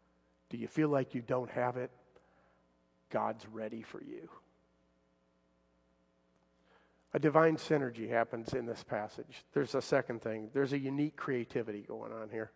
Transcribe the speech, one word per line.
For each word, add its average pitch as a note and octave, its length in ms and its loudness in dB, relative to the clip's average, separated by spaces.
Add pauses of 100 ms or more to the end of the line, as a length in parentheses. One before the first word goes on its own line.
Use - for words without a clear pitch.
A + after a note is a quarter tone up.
(480)
Do - 100 -8
you A2+ 100 -4
feel D#3 200 4
like C3+ 240 2
you A#2+ 100 -2
don't B2 280 0
have B2 260 0
it? B2 140 -4 (1200)
God's A2 380 -2
ready A2 340 -8
for - 200 -14
you. - 260 -12 (2750)
A D3+ 40 4
divine D#3 380 6
synergy A#2+ 520 0
happens A#2 440 0
in B2 140 -2
this A#2 180 -6
passage. - 600 -6 (100)
There's C#3 200 0
a C3 80 2
second B2+ 400 2
thing. A2 300 -4
There's C3+ 200 4
a C#3+ 60 2
unique C#3 380 0
creativity A2+ 680 -2
going A2+ 300 -8
on A2+ 180 -8
here. A2 260 -4